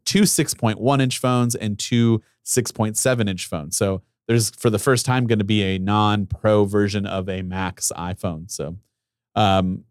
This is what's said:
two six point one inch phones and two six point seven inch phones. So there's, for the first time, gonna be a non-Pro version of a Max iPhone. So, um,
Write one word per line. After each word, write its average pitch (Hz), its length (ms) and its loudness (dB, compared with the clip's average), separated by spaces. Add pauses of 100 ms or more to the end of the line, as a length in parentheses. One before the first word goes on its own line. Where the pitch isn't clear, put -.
two 202 200 4
six - 280 0
point 107 260 -2
one 135 220 2
inch 131 180 0
phones 123 360 2
and 104 220 -4
two 117 460 2 (200)
six - 280 -2
point 107 260 -2
seven 120 300 2
inch 92 180 -6
phones. 80 320 -8
So 95 240 -2 (260)
there's, 117 220 2
for - 220 -2
the 104 80 0
first 127 260 0
time, 127 220 0
gonna 107 160 2
be 104 180 2
a 95 160 0
non-Pro 104 880 2
version 101 400 0
of 95 240 -6
a 92 140 -6
Max 92 520 -6
iPhone. 87 540 -8
So, 80 280 -8 (580)
um, 95 560 2